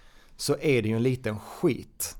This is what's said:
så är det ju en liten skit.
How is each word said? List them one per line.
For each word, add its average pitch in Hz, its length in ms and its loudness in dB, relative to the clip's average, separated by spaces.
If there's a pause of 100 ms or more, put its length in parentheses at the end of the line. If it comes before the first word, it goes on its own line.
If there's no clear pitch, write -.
(380)
så 143 220 0
är 131 220 4
det 107 80 0
ju 110 60 2
en 117 80 2
liten 123 360 0
skit. - 800 -4